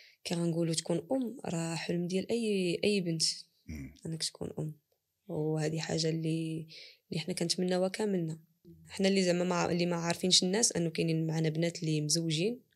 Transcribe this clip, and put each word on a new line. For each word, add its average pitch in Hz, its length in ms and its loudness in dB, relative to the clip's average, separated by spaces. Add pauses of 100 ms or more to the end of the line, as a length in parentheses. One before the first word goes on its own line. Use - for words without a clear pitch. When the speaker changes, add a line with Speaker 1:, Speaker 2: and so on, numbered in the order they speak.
(240)
Speaker 1:
كي - 100 -4
غنقولوا 170 400 2
تكون 170 380 -2
ام 254 320 -2
راه 165 300 -2
حلم 175 320 -2
ديال 190 240 -2
اي، 202 540 0
اي 208 160 4
بنت 165 220 0 (440)
Speaker 2:
مم. - 280 -10 (120)
Speaker 1:
انك 160 160 -6
تكون - 360 -6
ام، 156 200 -6 (500)
وهذه 156 500 0
حاجه 160 300 0
اللي، 160 580 -2 (440)
اللي 165 100 -2
حنا 180 140 -4
كنتمناوها 180 540 0
كاملنا. 185 520 -2 (480)
حنا 196 200 2
اللي 196 140 4
زعما 175 220 4
ما، 175 280 2
اللي 175 140 2
ما 175 100 0
عارفينش 170 460 2
الناس 202 300 2
انه 170 180 0
كاينين 160 360 0
معنا 160 220 2
بنات 170 340 -2
اللي 156 180 2
مزوجين 165 600 0 (160)